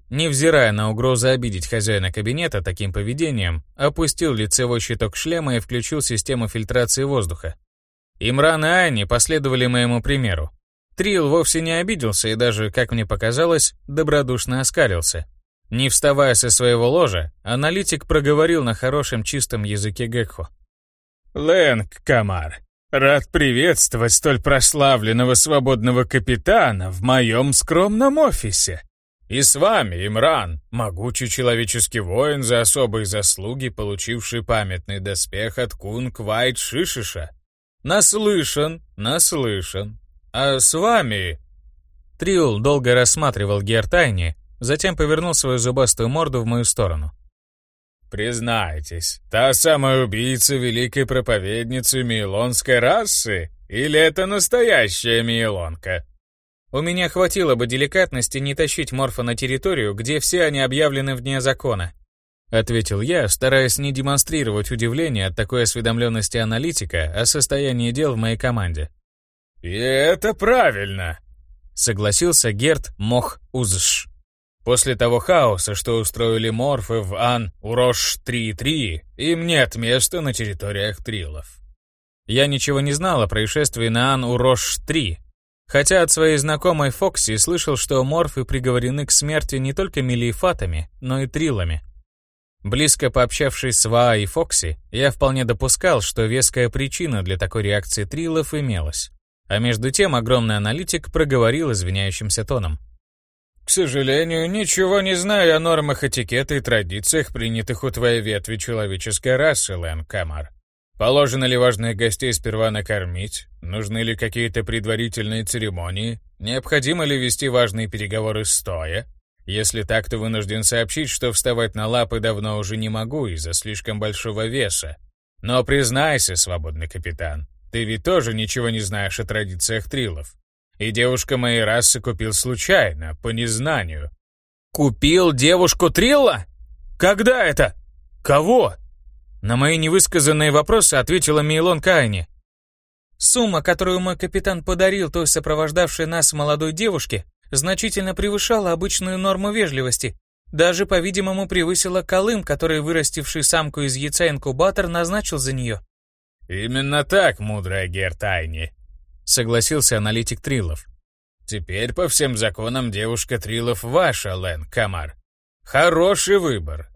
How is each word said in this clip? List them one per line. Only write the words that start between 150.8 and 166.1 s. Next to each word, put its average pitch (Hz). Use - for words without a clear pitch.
по-видимому, 190
превысила 180
колым, 196
который 156
вырастивший 156
самку 151
из 131
яйца 147
инкубатор 156
назначил 170
за 131
неё». 120
«Именно 131
так, 175
мудрая 95
Гертайни», 85
согласился 113
аналитик 107
Трилов. 101
«Теперь 104
по 175
всем 131
законам 113
девушка 110
Трилов 117
ваша, 123
Лэн 87
Камар. 90
Хороший 175